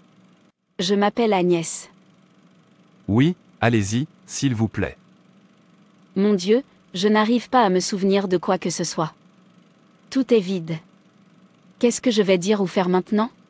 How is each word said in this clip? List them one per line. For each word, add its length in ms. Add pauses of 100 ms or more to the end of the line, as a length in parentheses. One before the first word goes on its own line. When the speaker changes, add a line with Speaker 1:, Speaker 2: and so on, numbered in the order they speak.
(800)
Speaker 1:
Je 160
m'appelle 380
Agnès. 580 (1160)
Speaker 2:
Oui, 260 (260)
allez-y, 460 (220)
s'il 260
vous 140
plaît. 280 (1160)
Speaker 1:
Mon 200
Dieu, 280 (320)
je 140
n'arrive 420
pas 140
à 60
me 100
souvenir 480
de 80
quoi 200
que 140
ce 140
soit. 280 (960)
Tout 220
est 60
vide. 400 (1040)
Qu'est-ce 200
que 120
je 100
vais 160
dire 220
ou 80
faire 200
maintenant ? 440 (180)